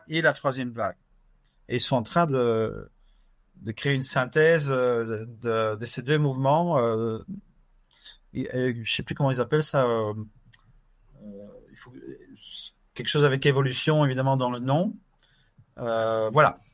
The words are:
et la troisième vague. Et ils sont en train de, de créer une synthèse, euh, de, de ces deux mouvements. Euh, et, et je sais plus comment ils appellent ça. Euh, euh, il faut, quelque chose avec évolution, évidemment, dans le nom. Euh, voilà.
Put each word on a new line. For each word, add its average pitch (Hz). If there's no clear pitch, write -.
et 160
la 156
troisième 127
vague. 107
Et 120
ils 123
sont -
en 120
train 170
de, 113
de 104
créer 143
une 135
synthèse, 147
euh, 117
de, 110
de 110
ces -
deux 143
mouvements. 147
Euh, 113
et, 131
et 123
je 107
sais -
plus -
comment 139
ils 123
appellent 151
ça. 143
Euh, 113
euh, 101
il -
faut, -
quelque -
chose 147
avec 135
évolution, 139
évidemment, 131
dans 127
le 123
nom. 147
Euh, 113
voilà. 139